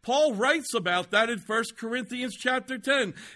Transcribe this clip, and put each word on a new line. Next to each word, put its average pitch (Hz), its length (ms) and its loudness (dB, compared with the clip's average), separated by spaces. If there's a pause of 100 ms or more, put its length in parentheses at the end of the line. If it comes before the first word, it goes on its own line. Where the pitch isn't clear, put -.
Paul 277 320 4
writes 262 400 2
about 180 340 0
that 226 220 4
in 220 80 -4
First 226 360 -2
Corinthians 240 640 -6
chapter 262 380 -2
ten. 254 380 0 (200)